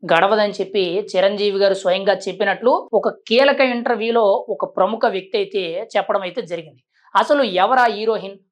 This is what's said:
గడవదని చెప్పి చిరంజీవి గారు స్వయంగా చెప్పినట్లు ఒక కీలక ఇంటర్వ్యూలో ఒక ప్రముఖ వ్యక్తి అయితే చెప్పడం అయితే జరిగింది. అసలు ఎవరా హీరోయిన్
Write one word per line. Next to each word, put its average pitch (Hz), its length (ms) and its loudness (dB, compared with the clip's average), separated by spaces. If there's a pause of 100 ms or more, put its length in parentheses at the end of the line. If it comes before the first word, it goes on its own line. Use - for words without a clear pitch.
(140)
గడవదని 202 460 2
చెప్పి 196 260 -2 (280)
చిరంజీవి 196 500 0
గారు 196 200 2
స్వయంగా 190 320 2 (120)
చెప్పినట్లు 196 460 0 (260)
ఒక 214 100 -2 (200)
కీలక 269 320 4 (160)
ఇంటర్వ్యూలో 233 500 0 (280)
ఒక - 100 -6 (120)
ప్రముఖ 208 240 0 (160)
వ్యక్తి 190 240 -6
అయితే 190 220 -4 (320)
చెప్పడం 202 340 -2
అయితే 175 140 -8 (100)
జరిగింది. 160 280 -14 (420)
అసలు 277 200 2 (220)
ఎవరా 247 220 4 (100)
హీరోయిన్ 202 400 -4 (140)